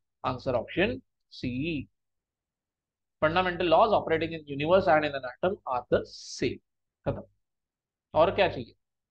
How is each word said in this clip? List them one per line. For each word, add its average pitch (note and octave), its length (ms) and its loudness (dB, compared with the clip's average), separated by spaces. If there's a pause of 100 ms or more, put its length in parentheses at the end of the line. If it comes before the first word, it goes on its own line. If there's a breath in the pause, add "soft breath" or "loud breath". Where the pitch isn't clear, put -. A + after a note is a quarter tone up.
(240)
Answer C3 300 -4
option G3 480 -2 (300)
C। C3 560 -6 (1300)
Fundamental F3 460 0
laws F#3 260 6
operating D#3+ 400 0
in D#3 140 -12
universe D#3 400 2
and D#3 180 4
in C#3+ 100 -4
an C3 120 -8
atom F#3 300 -2 (100)
are B2 160 -4 (100)
the - 120 2
same। - 520 -8 (480)
खत्म। C#3 180 -6 (920)
और E3 180 4
क्या F#3+ 160 2
चाहिए? C3 260 -8 (380)